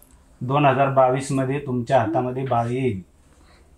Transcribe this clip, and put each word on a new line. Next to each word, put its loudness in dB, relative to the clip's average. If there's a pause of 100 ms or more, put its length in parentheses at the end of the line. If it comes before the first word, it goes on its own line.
(400)
"दोन 2
हजार 2
बावीसमध्ये 0
तुमच्या 0
हातामध्ये -2
बाळ -2
येईल." -2 (760)